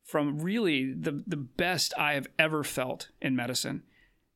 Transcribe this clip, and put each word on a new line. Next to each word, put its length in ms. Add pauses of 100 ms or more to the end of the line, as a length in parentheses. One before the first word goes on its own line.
from 360
really 520
the, 360
the 100
best 600
I 140
have 140 (120)
ever 240
felt 460 (120)
in 140
medicine. 480 (520)